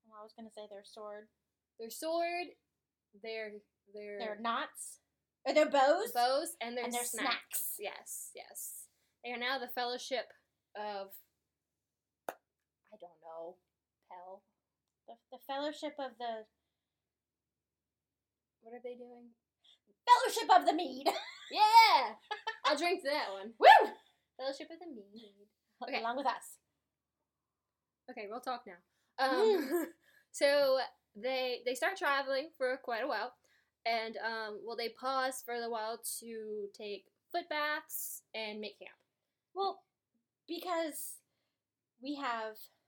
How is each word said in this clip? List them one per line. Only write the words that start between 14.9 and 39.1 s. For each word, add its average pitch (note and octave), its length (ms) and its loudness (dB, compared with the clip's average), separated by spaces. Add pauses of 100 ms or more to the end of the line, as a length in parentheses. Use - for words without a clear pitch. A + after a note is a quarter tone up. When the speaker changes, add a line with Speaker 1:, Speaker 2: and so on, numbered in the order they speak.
Speaker 1:
The, A3+ 60 -20 (180)
the B3+ 140 -16
Fellowship D4 520 -6
of C4 200 -8
the A3+ 280 -8 (2250)
Speaker 2:
What A3+ 120 -20
are A#3+ 80 -14
they B3 120 -12
doing? A#3+ 360 -20 (760)
Speaker 1:
Fellowship A#4+ 500 6
of C#4+ 100 8
the D4+ 80 6
Mead. C#4 380 -2
<laughs> - 40 -2 (340)
Speaker 2:
Yeah! G4 640 8 (540)
I'll C#4+ 100 4
drink F4 280 0
that C4+ 280 -2
one. G3 260 -10
Speaker 1:
Woo! D#5+ 300 12 (500)
Speaker 2:
Fellowship C#4 320 -6
of E4 100 -14
the F4+ 140 -16
Mead. G3+ 380 -20 (500)
Okay. A#3+ 160 -4
Speaker 1:
Along A#3 200 -2
with C4+ 80 -2
us. - 320 -6 (1500)
Speaker 2:
Okay, A3+ 180 -10
we'll A#3 120 -10
talk A#3+ 260 -6
now. F#3 80 -14 (440)
Um, D4+ 540 6
Speaker 1:
Mm. E4 120 2 (240)
Speaker 2:
<laughs> - 220 -20
so C#4+ 460 4 (400)
they, B3+ 480 -2
they B3 100 -2
start F#4 220 0
traveling C#4 600 0
for B3+ 260 -2
quite A#3 180 -4
a C4+ 60 -4
while, A#3 240 -4 (540)
and, A3+ 320 -2
um, A3 480 -6
well, A3+ 100 -8
they A#3 140 -4
pause C4 520 -2
for A#3+ 120 -6
a A#3 160 -4
while A3+ 280 -6 (220)
to G#3+ 460 -8 (100)
take G#3 300 -10 (260)
foot E4+ 160 -4
baths D4+ 720 -4 (140)
and G#3+ 260 -8
make G#3 180 -12
camp. - 140 -18 (600)